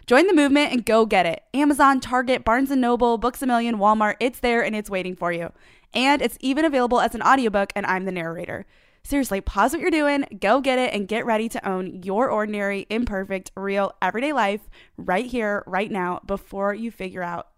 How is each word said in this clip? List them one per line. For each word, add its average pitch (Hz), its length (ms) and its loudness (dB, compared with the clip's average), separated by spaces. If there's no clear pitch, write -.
Join 285 200 6
the 403 80 4
movement 285 380 4
and 247 120 -2
go 220 220 4
get 196 200 2
it. 165 160 -4
Amazon, 277 460 4
Target, 247 440 -2
Barnes 262 260 2
and 269 100 2
Noble, 240 380 2
Books 240 240 -4
A 277 40 -4
Million, 233 320 0
Walmart, 214 420 2
it's 233 200 -2
there 240 240 2
and 196 100 -2
it's 214 160 -8
waiting 185 240 -4
for 175 180 -4
you. 170 200 -8
And 269 260 2
it's - 200 -2
even 269 240 0
available 247 360 2
as 214 140 0
an 226 80 -8
audiobook, 214 520 2
and 202 120 -4
I'm 185 180 -2
the 190 80 -4
narrator. 170 540 -8
Seriously, 254 360 -2
pause 214 320 2
what 330 80 -4
you're 359 100 0
doing, 285 360 2
go 226 200 4
get 254 180 0
it, 254 140 0
and 202 160 -4
get 214 160 -4
ready 226 260 0
to - 180 -8
own 185 340 -6
your 196 280 0
ordinary, 208 600 -4
imperfect, 196 680 -4
real, 196 460 -4
everyday 247 300 -2
life 208 360 -2
right 190 260 -2
here, 214 420 -4
right 190 240 -4
now, 180 360 -4
before 196 480 -4
you 226 160 -8
figure 190 320 -12
out 175 360 -10